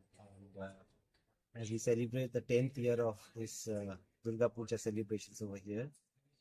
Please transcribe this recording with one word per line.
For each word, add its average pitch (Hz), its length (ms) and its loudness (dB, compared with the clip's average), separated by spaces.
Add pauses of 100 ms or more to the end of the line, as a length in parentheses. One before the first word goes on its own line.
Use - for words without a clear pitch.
(180)
and, 98 440 -14
uh, 95 60 -4 (920)
as 107 100 -4
we 113 60 2
celebrate 120 560 2
the 123 80 0
tenth 127 380 4
year 120 240 4
of 110 180 2 (160)
this, 113 320 -6
uh, 101 280 -2 (280)
Durga 113 240 4
Puja 113 300 -2
celebrations 107 640 -2
over 101 160 -6
here, 104 320 -6 (500)